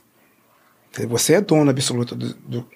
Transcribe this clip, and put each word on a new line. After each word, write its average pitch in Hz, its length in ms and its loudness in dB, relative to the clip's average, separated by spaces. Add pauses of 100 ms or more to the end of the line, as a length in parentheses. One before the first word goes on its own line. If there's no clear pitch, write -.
(1080)
Você 120 260 2
é 202 60 4
dono 147 280 4
absoluto 123 460 -2
do, 120 180 -8
do, 120 420 -12